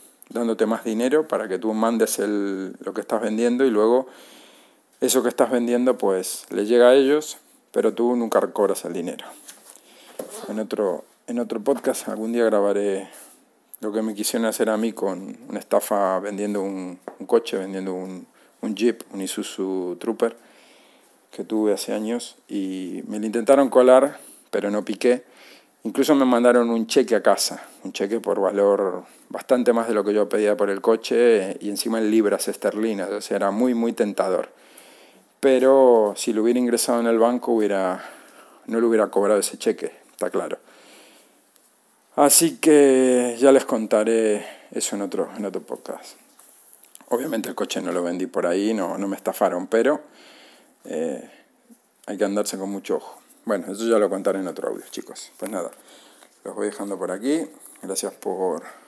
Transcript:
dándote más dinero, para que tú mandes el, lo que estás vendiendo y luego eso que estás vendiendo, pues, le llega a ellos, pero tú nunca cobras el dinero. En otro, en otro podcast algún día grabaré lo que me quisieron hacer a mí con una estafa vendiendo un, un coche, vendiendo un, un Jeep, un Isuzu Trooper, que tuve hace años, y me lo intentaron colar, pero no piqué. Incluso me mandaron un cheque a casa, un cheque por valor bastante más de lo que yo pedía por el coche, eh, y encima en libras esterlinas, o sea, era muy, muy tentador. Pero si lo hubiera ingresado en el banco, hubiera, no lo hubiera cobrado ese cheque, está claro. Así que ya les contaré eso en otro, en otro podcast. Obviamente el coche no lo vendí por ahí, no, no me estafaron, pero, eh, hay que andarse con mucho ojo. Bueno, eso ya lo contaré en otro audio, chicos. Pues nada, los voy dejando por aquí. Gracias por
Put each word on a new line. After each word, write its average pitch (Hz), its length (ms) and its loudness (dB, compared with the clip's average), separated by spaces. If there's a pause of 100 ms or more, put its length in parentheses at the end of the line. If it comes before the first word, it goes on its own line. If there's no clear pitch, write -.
(300)
dándote 113 360 -2
más 110 180 -2
dinero, 127 440 0
para 107 200 -4
que 95 120 -4
tú 110 160 -2
mandes 113 420 0
el, 98 600 -4
lo 98 160 -10
que 104 60 -6
estás 110 200 -4
vendiendo 117 420 0
y 131 60 4
luego 117 380 2 (920)
eso 127 200 2
que 117 80 0
estás 120 220 0
vendiendo, 120 480 0
pues, - 500 -2
le 101 160 -2
llega 120 240 6
a 131 60 8
ellos, 143 420 2 (340)
pero 110 220 0
tú 120 220 0
nunca 113 260 0 (120)
cobras 98 320 0
el 87 80 -6
dinero. - 320 -8 (1200)
En 107 120 -6
otro, 104 460 -2 (220)
en 120 120 -6
otro 117 220 -6
podcast 131 480 -2
algún 110 240 -4
día 120 120 2
grabaré 101 640 0 (720)
lo 107 100 -6
que 110 100 -2
me 110 120 -4
quisieron 113 320 -2
hacer 107 240 0
a 107 80 0
mí 110 160 -2
con 95 440 -6 (100)
una 104 120 -8
estafa 101 600 0
vendiendo 101 420 -4
un, 92 380 -8 (200)
un - 60 -12
coche, 113 320 2
vendiendo 95 360 -8
un, 92 320 -10 (360)
un 107 140 -6
Jeep, 110 280 -2 (100)
un 98 80 -8
Isuzu 95 800 -6
Trooper, 117 360 -4 (960)
que 107 120 -10
tuve 107 300 0
hace 101 200 -6
años, 110 420 -6 (120)
y 95 600 -8
me 107 120 -8
lo 107 60 -6
intentaron 117 440 4
colar, 131 500 6 (320)
pero 101 180 -2
no 104 160 -4
piqué. 123 380 0 (600)
Incluso 135 300 0
me 139 120 4
mandaron 120 440 4
un 113 180 -2
cheque 117 280 2
a 98 80 0
casa, - 420 0 (180)
un 95 80 -12
cheque 104 280 -4
por 101 200 -2
valor 98 680 2 (240)
bastante 120 440 0
más 113 140 0
de 117 60 -2
lo 104 100 0
que 101 100 0
yo 104 160 0
pedía 104 260 2
por 101 140 0
el 98 120 -4
coche, 113 720 2
eh, - 80 -10
y 104 100 -8
encima 113 300 -4
en 110 120 0
libras 101 360 2
esterlinas, 101 600 -4
o 101 120 -6
sea, 104 160 -4
era 98 140 0
muy, 123 220 0
muy 117 200 -2
tentador. 95 560 -2 (880)
Pero 127 760 6
si - 180 -4
lo 107 100 0
hubiera 120 160 4
ingresado 120 400 2
en 117 80 0
el 117 120 4
banco, 120 340 2
hubiera, 98 500 0 (640)
no 113 120 -2
lo 117 80 2
hubiera 107 200 4
cobrado 101 320 2
ese - 180 -4
cheque, - 340 -4 (200)
está - 180 -6
claro. 85 300 -6 (1600)
Así 143 420 4
que 131 800 6
ya 135 120 8
les 135 140 6
contaré 110 800 0 (260)
eso - 240 -6
en 101 60 -4
otro, 95 340 -4
en 104 100 -6
otro 92 180 -6
podcast. - 520 -14 (920)
Obviamente 120 400 -4
el 90 60 -10
coche - 260 -6
no 87 100 -6
lo 87 120 -2
vendí 87 240 -4
por 90 180 -4
ahí, 101 300 0
no, 90 240 -6
no 98 80 -6
me 98 80 -6
estafaron, 92 500 -2
pero, 117 360 0 (840)
eh, 78 440 -8 (760)
hay 104 120 -10
que 101 80 0
andarse 101 320 -4
con 95 120 -8
mucho 98 280 -4
ojo. - 220 -12 (260)
Bueno, 98 260 -4
eso 104 140 -6
ya 113 120 4
lo 104 120 4
contaré 95 300 -2
en 92 80 -6
otro 78 220 -6
audio, - 220 -10
chicos. - 460 -16
Pues 101 120 -10
nada, 90 220 -8 (720)
los 98 120 -12
voy 104 120 -4
dejando 101 300 -8
por 90 140 -6
aquí. 131 340 -2 (360)
Gracias 95 320 -6
por 90 500 -4 (240)